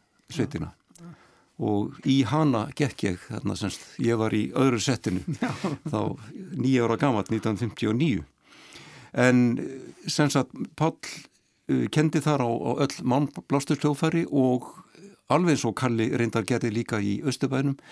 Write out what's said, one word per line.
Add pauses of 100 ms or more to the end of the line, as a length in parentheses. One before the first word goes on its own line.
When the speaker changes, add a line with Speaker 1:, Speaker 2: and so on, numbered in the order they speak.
(300)
Speaker 1:
sveitina. (840)
Og (100)
í
hana
gekk
ég,
þarna,
semst, (180)
ég
var
í
öðru
settinu, (180)
Speaker 2:
Já. (400)
Speaker 1:
þá (400)
níu
ára
gamall,
nítján
fimmtíu
og
níu. (880)
En,
eh,
sem
sagt, (240)
Páll, (720)
eh,
kenndi
þar
á,
á (140)
öll
mannblásturhljóðfæri
og (580)
alveg
eins
og
Kalli
reyndar
gerði
líka
í
Austurbænum, (140)